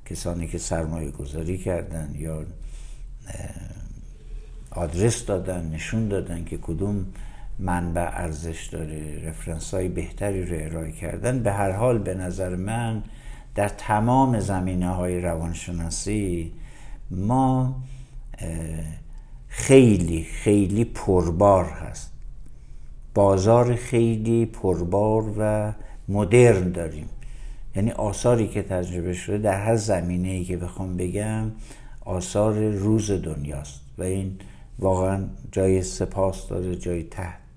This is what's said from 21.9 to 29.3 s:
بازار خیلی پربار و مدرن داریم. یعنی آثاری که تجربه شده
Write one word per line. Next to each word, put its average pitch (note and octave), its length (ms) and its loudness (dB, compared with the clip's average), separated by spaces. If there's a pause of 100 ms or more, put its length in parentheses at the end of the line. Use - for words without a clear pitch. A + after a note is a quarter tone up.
بازار G#2+ 600 6
خیلی A#2 720 2
پربار G#2 920 2
و G#2+ 340 2 (360)
مدرن G2+ 640 8
داریم. D#2 360 -6 (680)
یعنی G2+ 140 2
آثاری A2 580 2
که G2+ 140 -2
تجربه F2+ 500 -2
شده F#2 260 -2